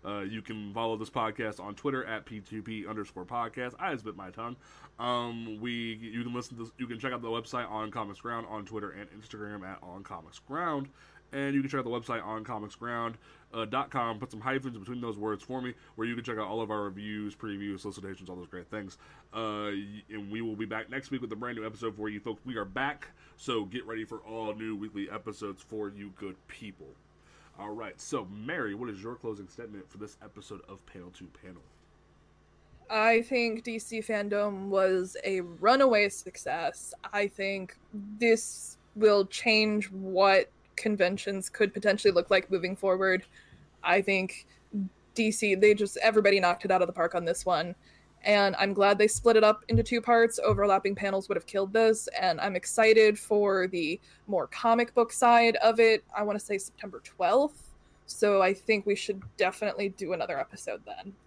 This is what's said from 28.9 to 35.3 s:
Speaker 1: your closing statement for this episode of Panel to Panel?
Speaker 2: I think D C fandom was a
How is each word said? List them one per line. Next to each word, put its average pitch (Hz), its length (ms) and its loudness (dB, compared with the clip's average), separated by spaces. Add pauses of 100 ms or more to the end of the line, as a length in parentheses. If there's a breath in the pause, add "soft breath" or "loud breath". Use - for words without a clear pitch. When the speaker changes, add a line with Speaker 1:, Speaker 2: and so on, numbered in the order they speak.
Speaker 1:
your 120 120 -10
closing 104 320 -10
statement 104 420 -18
for 95 100 -20
this 104 240 -16
episode 101 440 -18
of 95 200 -20
Panel 90 240 -18
to 90 140 -20 (180)
Panel? 92 180 -20 (1300)
Speaker 2:
I 226 320 4
think 233 420 -2
D 226 160 -6
C 220 220 -8
fandom 202 640 -2
was 190 560 2
a 190 180 -2